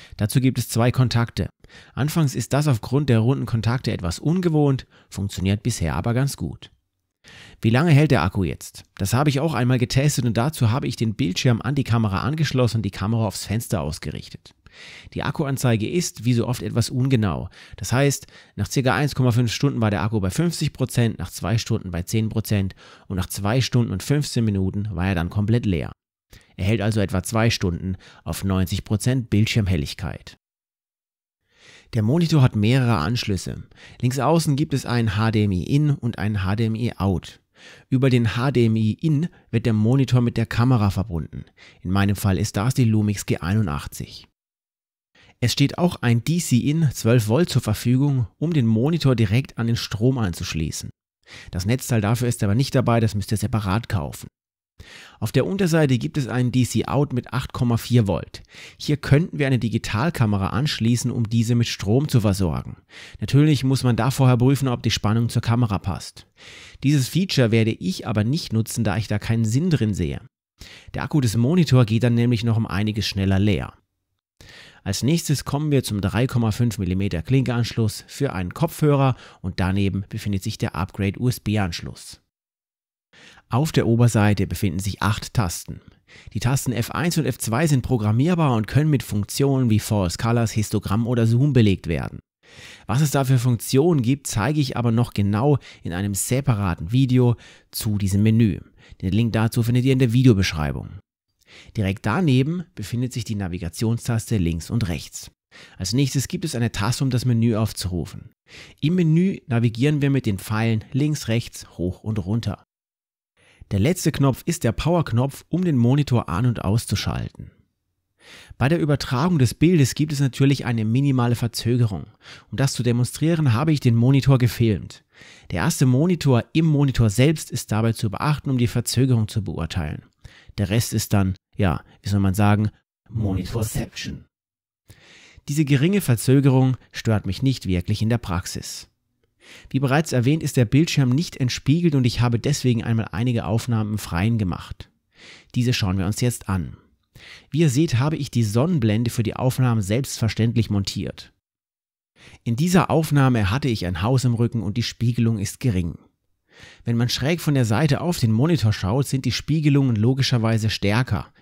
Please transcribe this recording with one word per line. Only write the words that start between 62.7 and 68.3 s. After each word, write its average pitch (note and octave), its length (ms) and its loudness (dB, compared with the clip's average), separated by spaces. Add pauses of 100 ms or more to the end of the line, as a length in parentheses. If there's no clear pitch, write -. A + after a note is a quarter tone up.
Natürlich C#3+ 420 2
muss C3 200 0
man B2 140 2
da A#2 140 0
vorher B2+ 280 2
prüfen, C3 300 2
ob B2 140 -4
die A2+ 80 0
Spannung A2+ 380 0
zur A#2 140 -2
Kamera A#2 360 0
passt. - 480 -10 (560)
Dieses C3+ 260 2
Feature D3 420 0
werde A2+ 220 2
ich - 340 -6
aber G#2+ 180 0
nicht C3+ 300 -4